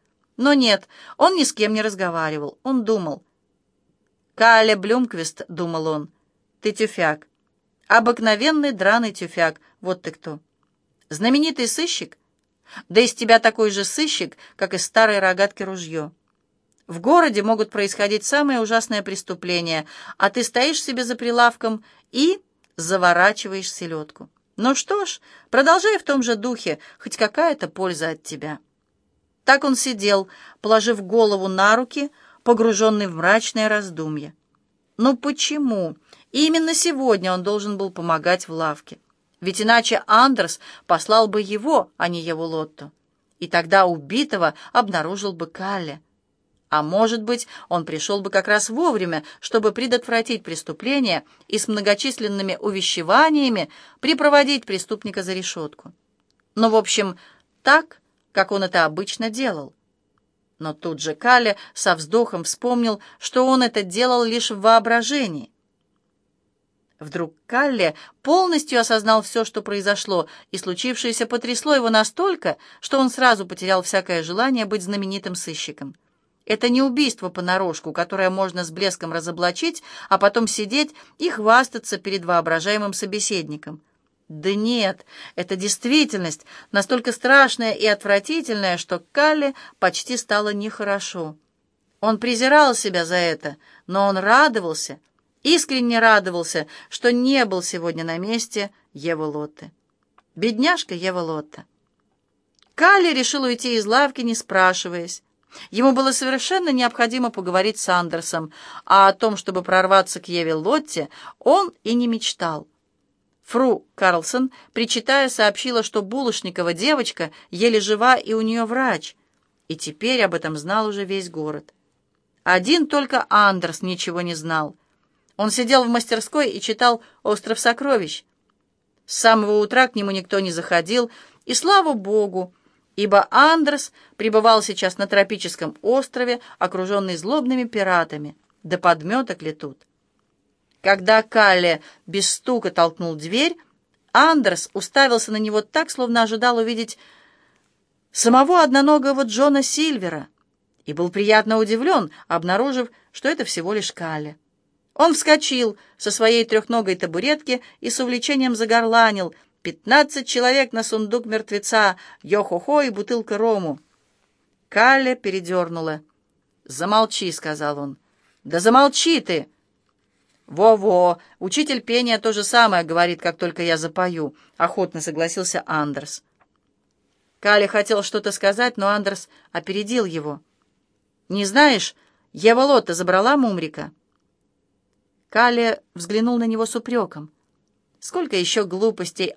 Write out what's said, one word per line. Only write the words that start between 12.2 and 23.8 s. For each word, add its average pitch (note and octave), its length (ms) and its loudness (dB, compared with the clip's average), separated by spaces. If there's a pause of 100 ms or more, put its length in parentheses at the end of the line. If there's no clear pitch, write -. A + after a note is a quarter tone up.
Да G3 120 4
из A#3 120 2
тебя A3+ 260 4
такой A3 300 2
же G3 140 -4
сыщик, C4+ 540 -4 (180)
как F#3+ 180 -4
из F3 120 -4
старой G#3+ 340 2
рогатки F#3+ 420 0
ружьё. E3 500 -8 (760)
В E3+ 120 -10
городе B3+ 440 4
могут G#3+ 260 0
происходить G3+ 560 -2
самые C#4+ 340 0
ужасные A3 440 -2
преступления, F3 840 -6 (320)
а G3 140 2
ты B3 120 -2
стоишь C4 380 0
себе B3+ 240 -6
за A#3+ 100 -4
прилавком A#3 680 0 (280)
и E4 300 0 (340)
заворачиваешь F#3 960 2
селёдку. D#3+ 580 -10 (280)